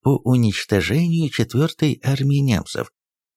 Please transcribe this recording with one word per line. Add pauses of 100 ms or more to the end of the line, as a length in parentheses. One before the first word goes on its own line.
по
уничтожению
четвёртой
армии
немцев, (460)